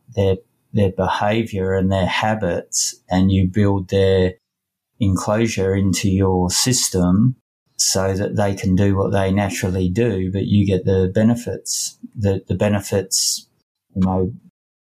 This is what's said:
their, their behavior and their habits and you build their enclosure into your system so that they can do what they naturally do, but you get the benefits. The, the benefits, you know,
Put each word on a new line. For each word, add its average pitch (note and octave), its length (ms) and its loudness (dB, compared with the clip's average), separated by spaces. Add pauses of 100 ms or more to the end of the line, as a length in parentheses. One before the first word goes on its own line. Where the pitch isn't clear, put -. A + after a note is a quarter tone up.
(160)
their, G2 220 2 (360)
their G2+ 180 2
behavior G2+ 840 -2
and F#2+ 160 0
their F#2+ 160 0
habits G2+ 880 -4 (140)
and F#2+ 220 2
you F#2+ 160 2
build G2 420 0
their F#2+ 440 2 (680)
enclosure G2+ 760 0
into G2 340 0
your F#2 400 2
system G#2 840 0 (420)
so F#2+ 360 0
that G2+ 220 -4
they G2+ 180 0
can F#2+ 220 0
do G2 220 2
what F#2+ 140 0
they G2 200 2
naturally F#2+ 580 0
do, F#2+ 420 0
but F#2+ 140 -2
you G2+ 200 2
get F#2+ 200 0
the F#2+ 280 2
benefits. - 840 -2 (180)
The, G2 320 0
the F#2 80 -2
benefits, G2+ 920 -2 (480)
you F#2+ 100 0
know, F#2 280 0 (540)